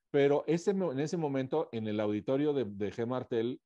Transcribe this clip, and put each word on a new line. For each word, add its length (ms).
pero 360
ese 260
mo-, 180
en 80
ese 180
momento, 540
en 160
el 120
auditorio 540
de, 120
de 260
G 140
Martel, 600